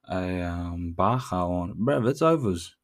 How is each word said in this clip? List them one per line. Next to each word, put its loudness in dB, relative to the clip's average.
a, -2
um, -4
baja 2
on, -2
bruv, 2
it's -2
overs. 2